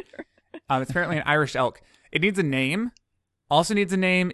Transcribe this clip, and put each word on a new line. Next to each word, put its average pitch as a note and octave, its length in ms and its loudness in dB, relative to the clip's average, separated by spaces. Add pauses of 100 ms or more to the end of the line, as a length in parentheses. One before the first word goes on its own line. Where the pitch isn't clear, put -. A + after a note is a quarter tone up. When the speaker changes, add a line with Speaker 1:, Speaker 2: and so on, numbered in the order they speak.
Speaker 1:
<laughs> - 40 -20 (640)
Speaker 2:
Um, C3 120 0
it's C3 80 -6
apparently F3 280 -2
an - 80 -2
Irish D3 300 0
elk. B2+ 240 -2 (320)
It D#3 80 -2
needs F#3+ 180 0
a G3 40 2
name. D3 480 -2 (600)
Also D#3+ 240 4
needs G3+ 180 2
a G3 60 2
name F#3 360 2